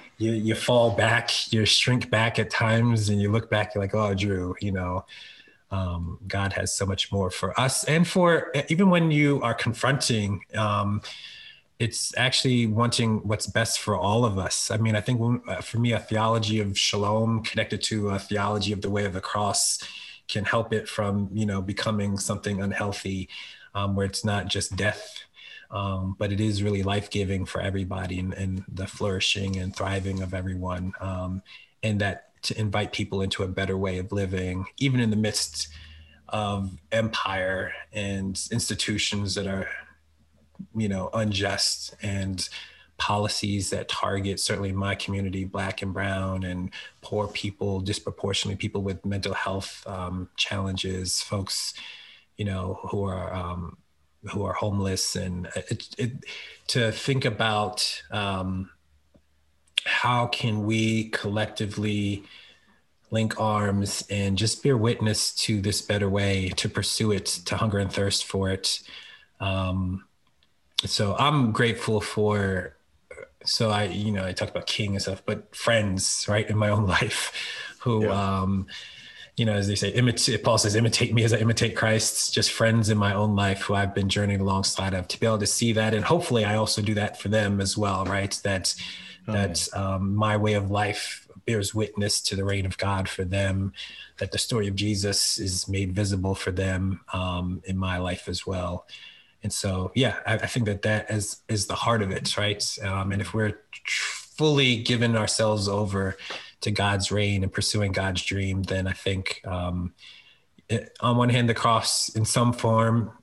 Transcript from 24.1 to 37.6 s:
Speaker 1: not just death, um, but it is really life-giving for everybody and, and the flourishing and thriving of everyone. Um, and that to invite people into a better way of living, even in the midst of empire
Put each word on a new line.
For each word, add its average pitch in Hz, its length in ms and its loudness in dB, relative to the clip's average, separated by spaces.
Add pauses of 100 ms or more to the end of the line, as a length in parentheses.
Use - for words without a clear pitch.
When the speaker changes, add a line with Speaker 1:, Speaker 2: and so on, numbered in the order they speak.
Speaker 1:
not 101 240 0
just - 280 -4
death, - 480 -4 (480)
um, 95 480 -4
but 104 120 0
it 98 80 0
is 107 220 2
really 101 220 2
life-giving 98 600 0
for 90 160 -4
everybody 92 580 -4
and, 92 160 -2
and 95 360 -4
the 98 140 -6
flourishing 98 720 -2
and 92 180 -4
thriving 95 460 -2
of 92 140 -4
everyone. 92 640 -4
Um, 92 420 -4 (400)
and 107 200 2
that - 420 -6
to - 160 -4
invite 104 340 0
people 98 280 -2
into 98 200 -2
a 95 60 0
better 95 280 -2
way 95 220 -2
of 92 140 -6
living, 92 560 -2 (100)
even 131 220 2
in 113 100 4
the 104 60 2
midst - 540 -2 (600)
of 101 480 -2 (140)
empire 95 840 -2 (180)